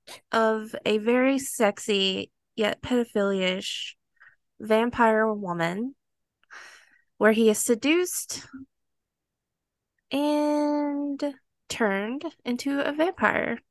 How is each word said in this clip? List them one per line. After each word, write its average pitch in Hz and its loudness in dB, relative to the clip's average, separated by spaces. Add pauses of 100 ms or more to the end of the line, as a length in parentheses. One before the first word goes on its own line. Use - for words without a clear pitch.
(340)
of 220 0 (100)
a 214 2
very 254 2
sexy 202 -2 (260)
yet 208 -2
pedophilia-ish 196 -2 (640)
vampire 220 2
woman, 190 -4 (1200)
where 214 6
he 220 4
is 214 4
seduced 311 0 (1600)
and 294 0 (340)
turned 214 -2 (200)
into 277 -2
a 285 0
vampire. 302 0 (120)